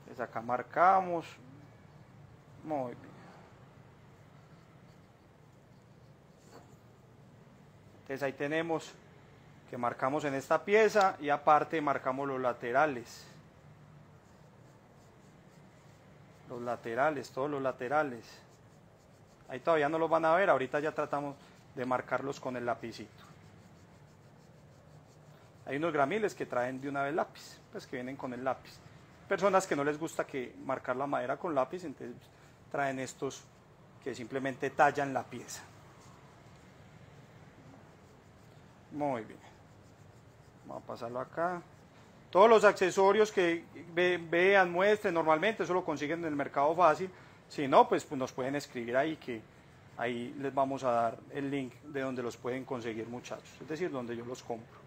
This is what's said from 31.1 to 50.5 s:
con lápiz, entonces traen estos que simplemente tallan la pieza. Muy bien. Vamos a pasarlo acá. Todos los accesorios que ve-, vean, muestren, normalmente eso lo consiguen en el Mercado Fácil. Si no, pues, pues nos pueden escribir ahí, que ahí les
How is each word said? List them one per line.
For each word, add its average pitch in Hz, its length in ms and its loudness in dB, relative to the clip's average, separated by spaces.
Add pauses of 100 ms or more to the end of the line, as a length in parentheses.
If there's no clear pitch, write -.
con 170 160 -6
lápiz, 156 300 -2
entonces 123 300 -12 (560)
traen 139 300 -2
estos 131 420 -8 (600)
que 120 100 -6
simplemente 131 560 -6
tallan 139 420 4
la 120 120 -2
pieza. - 380 -14 (3250)
Muy 143 300 -2
bien. - 180 -16 (1300)
Vamos - 180 -14
a - 20 -20
pasarlo 120 340 -8
acá. 170 400 -4 (720)
Todos 202 180 10
los 214 160 10
accesorios 196 680 6
que 170 340 2 (300)
ve-, 180 240 2
vean, 175 540 4
muestren, 202 400 2
normalmente 165 500 2
eso 170 120 0
lo 180 100 0
consiguen 151 360 -4
en 170 40 -8
el 151 100 -4
Mercado 143 400 0
Fácil. 170 360 4 (380)
Si 143 200 -4
no, 208 180 8
pues, 165 180 0
pues 147 140 -6
nos 127 140 -4
pueden 135 240 -4
escribir 120 400 -4
ahí, 156 200 0
que 113 260 -10 (560)
ahí 120 400 -6
les 135 140 -6